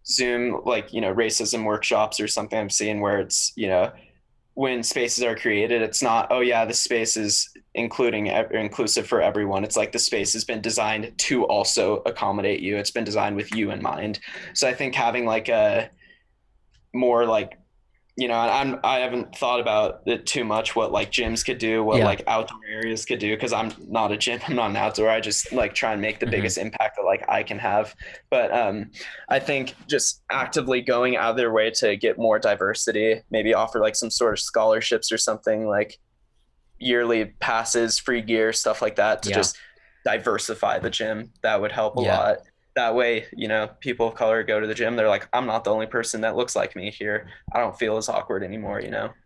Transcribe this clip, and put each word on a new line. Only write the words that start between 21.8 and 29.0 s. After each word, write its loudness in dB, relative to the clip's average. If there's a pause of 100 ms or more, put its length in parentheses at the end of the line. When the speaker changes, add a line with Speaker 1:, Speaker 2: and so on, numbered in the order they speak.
Speaker 1:
what, 4
Speaker 2:
Yeah. 6
Speaker 1:
like, 2
outdoor -2 (120)
areas -6
could -2
do, 0
'cause -2
I'm -2 (160)
not 2
a -2
gym, -2
<laughs> -8
I'm -2
not 2
an -4
outdoor. 2
I 4
just, -4
like, 0
try 0
and -2
make -2
the -2
Speaker 2:
Mm-hmm. -2
Speaker 1:
biggest 0
impact -4
that, 0
like, 2
I 2
can -8
have. 0 (360)
But, 2
um, 0 (400)